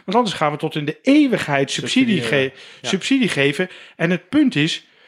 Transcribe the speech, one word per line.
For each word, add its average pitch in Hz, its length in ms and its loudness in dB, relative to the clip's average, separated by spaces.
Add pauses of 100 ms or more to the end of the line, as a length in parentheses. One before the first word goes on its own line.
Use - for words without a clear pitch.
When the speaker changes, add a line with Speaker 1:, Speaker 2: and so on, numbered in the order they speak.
Speaker 1:
Want 190 120 -4
anders 226 180 0
gaan 147 180 0
we 147 60 -8
tot 156 160 -6
in 151 100 -4
de 147 180 -6
eeuwigheid 214 680 2
subsidie 127 460 0
Speaker 2:
Subsidiëren. 131 340 0
Speaker 1:
ge-, - 80 -18 (240)
Speaker 3:
Ja. 123 60 -8
Speaker 1:
subsidie 208 400 0
geven. 143 400 -2 (280)
En 165 140 -2
het 175 180 -4
punt 285 280 2
is - 300 -2 (220)